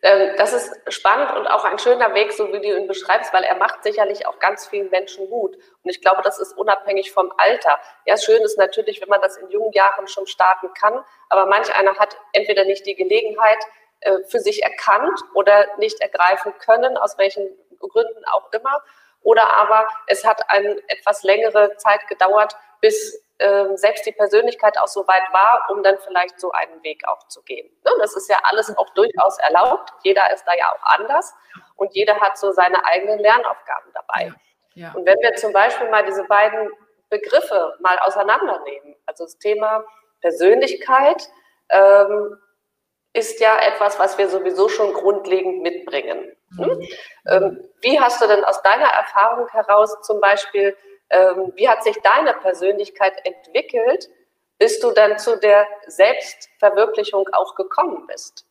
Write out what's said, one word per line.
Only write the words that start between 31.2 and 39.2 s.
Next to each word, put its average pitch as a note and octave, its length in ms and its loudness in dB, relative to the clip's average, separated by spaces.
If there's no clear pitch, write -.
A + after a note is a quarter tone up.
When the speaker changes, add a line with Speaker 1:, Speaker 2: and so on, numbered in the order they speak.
Speaker 1:
und G3 180 -6
jeder G#3 260 0
hat G3 180 0
so G3 140 -2
seine F3+ 340 2
eigenen G3+ 320 -2
Lernaufgaben - 760 -2
dabei. - 340 -8
Speaker 2:
Ja, - 80 -16
ja. E3+ 200 -20
Speaker 1:
Und F3+ 100 -10
wenn F#3+ 160 4
wir A#3 140 0
zum G#3+ 180 -6
Beispiel A3+ 380 0
mal G#3+ 140 2
diese F#3+ 200 -6
beiden G#3+ 460 0
Begriffe G3+ 680 -2
mal F4+ 180 0
auseinandernehmen, F3+ 1080 -4
also E3 200 -14